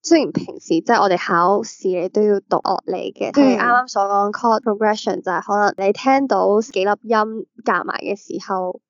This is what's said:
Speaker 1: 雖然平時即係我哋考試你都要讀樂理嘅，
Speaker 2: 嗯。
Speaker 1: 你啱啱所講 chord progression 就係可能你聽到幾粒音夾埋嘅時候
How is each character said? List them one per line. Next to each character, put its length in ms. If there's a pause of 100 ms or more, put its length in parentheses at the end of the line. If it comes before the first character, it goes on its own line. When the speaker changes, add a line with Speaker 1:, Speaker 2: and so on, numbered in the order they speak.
Speaker 1:
雖 180
然 120
平 260
時 80
即 140
係 200
我 80
哋 80
考 440
試 400
你 80
都 120
要 200
讀 160
樂 260
理 300
嘅， 200
Speaker 2:
嗯。 180
Speaker 1:
你 40
啱 60
啱 260
所 160
講 300
chord 300
progression 580
就 100
係 100
可 140
能 320
你 60
聽 340
到 320
幾 240
粒 80 (120)
音 140 (460)
夾 220
埋 140
嘅 180
時 160 (120)
候 440